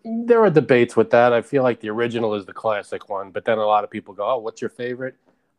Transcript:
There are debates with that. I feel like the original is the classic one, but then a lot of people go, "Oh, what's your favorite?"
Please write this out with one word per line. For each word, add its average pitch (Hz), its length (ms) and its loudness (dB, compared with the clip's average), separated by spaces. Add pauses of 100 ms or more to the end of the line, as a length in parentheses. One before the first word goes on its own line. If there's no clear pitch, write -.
There 233 360 0
are 208 80 6
debates 127 460 4
with 110 140 2
that. 120 240 4
I 117 80 2
feel 135 220 -2
like 120 180 0
the 107 80 -8
original 113 440 -2
is 101 120 -6
the 95 80 -20
classic 101 560 -6
one, 98 220 -8
but 101 140 -8
then 113 120 0
a 107 80 -2
lot 104 180 2
of 101 60 -10
people 104 240 -12
go, 101 180 -6
"Oh, 131 60 -2
what's 113 240 -10
your 113 80 -6
favorite?" 123 460 -10 (440)